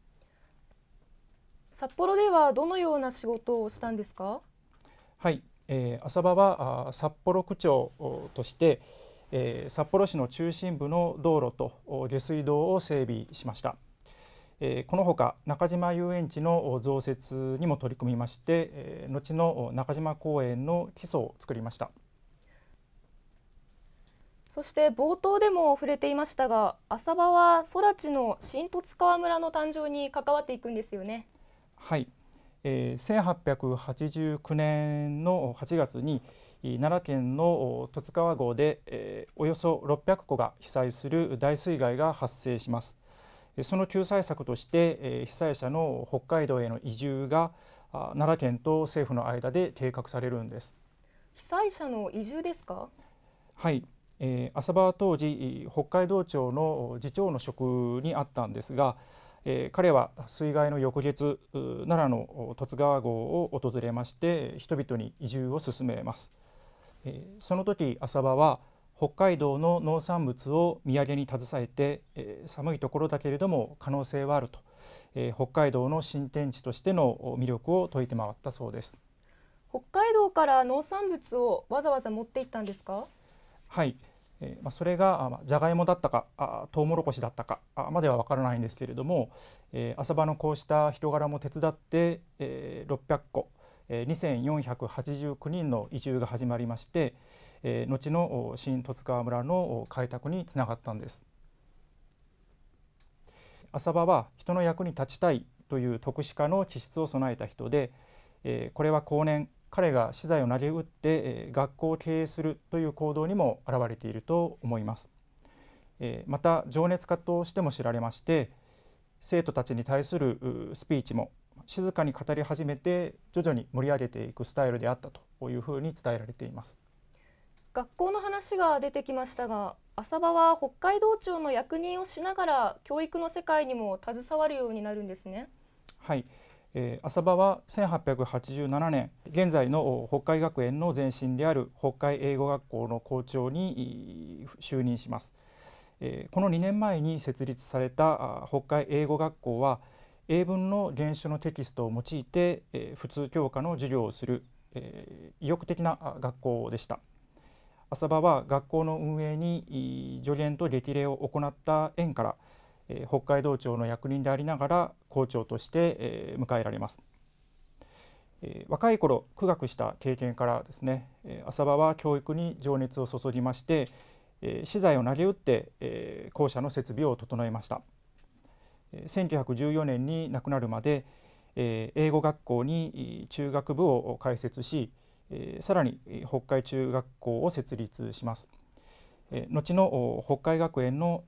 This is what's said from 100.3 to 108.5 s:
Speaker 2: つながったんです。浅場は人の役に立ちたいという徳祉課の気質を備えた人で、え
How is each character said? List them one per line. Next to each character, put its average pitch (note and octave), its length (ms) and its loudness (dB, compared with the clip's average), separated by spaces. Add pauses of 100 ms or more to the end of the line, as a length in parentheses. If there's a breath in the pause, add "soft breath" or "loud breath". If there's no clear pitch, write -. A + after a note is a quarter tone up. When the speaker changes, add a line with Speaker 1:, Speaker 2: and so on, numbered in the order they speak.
Speaker 2:
つ - 140 -8
な B2+ 80 2
が A#2 80 -4
っ A2+ 80 -10
た A#2 100 -8
ん G#2+ 60 -8
で G#2+ 100 -12
す。 - 160 -16 (2500 soft breath)
浅 D#3+ 220 -2
場 E3+ 120 4
は E3 220 6 (100)
人 - 160 -4
の F3+ 100 2
役 E3+ 200 2
に F3 80 -2
立 - 240 -4
ち - 40 -8
た F3+ 120 4
い C#3 160 0 (220)
と C3+ 100 -2
い B2 160 0
う A2+ 60 -6
徳 C#3+ 220 -4
祉 - 120 -10
課 D3 140 2
の F#3+ 160 2
気 C3 160 -12
質 - 200 -6
を D#3+ 60 0
備 C3+ 260 -2
え A2+ 40 -6
た A2 100 -8
人 A#2 240 -8
で、 C3 220 0 (500 soft breath)
え A#2 280 -4